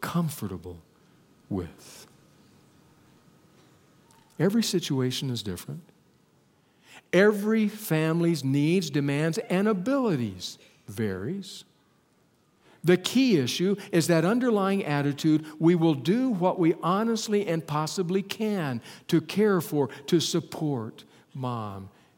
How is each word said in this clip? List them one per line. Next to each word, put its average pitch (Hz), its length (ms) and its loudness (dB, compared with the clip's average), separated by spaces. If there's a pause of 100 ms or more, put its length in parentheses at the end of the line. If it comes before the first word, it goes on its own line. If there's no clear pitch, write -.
comfortable 90 840 -6 (680)
with. - 580 -8 (2250)
Every 202 240 2
situation 131 680 -2
is 113 140 -6
different. 104 380 -10 (1300)
Every 208 560 4
family's 165 760 0
needs, 147 480 2
demands, 147 480 0
and 202 300 0
abilities 180 920 -2 (300)
varies. 107 800 -8 (1200)
The 180 100 8
key 233 400 2
issue 170 400 2 (160)
is 165 160 2
that 165 160 4
underlying 202 640 2
attitude, 147 600 0 (140)
we 165 160 6
will 165 180 4
do 185 360 0
what 185 280 0
we 165 240 4
honestly 208 640 0
and 160 220 -2
possibly 160 540 -2
can 196 600 -4 (280)
to 165 100 4
care 190 400 2
for, 147 300 0 (180)
to 175 140 4
support 143 800 -4 (300)
Mom 107 560 -8 (280)